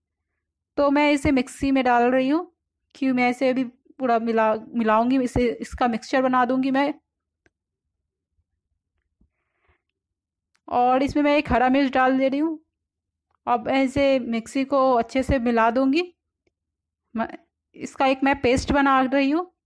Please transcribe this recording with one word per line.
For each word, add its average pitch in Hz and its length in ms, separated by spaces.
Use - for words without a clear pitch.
तो 285 140
मैं 294 200
इसे 294 200
मिक्सी 269 400
में 262 120
डाल 240 200
रही 262 260
हूँ, 339 220
क्यों 269 180
मैं 247 160
इसे 254 200
अभी 254 140
पूरा 240 560
मिला, 220 340
मिलाऊंगी, 226 680
इसे, 247 300
इसका - 360
मिक्सचर 240 340
बना 254 240
दूंगी 262 260
मैं। 285 220
और 254 360
इसमें 285 200
मैं 294 140
एक 294 140
हरा 247 180
मिर्च 262 240
डाल 262 240
दे 269 120
रही 277 100
हूँ। 311 200
अब 233 200
मैं 269 160
इसे 277 240
मिक्सी 233 460
को 262 280
अच्छे 240 300
से 269 160
मिला 233 320
दूंगी। 269 320
मैं, 220 120
इसका - 320
एक 269 160
मैं 277 180
पेस्ट 262 300
बना 269 320
रही 269 260
हूँ। 339 220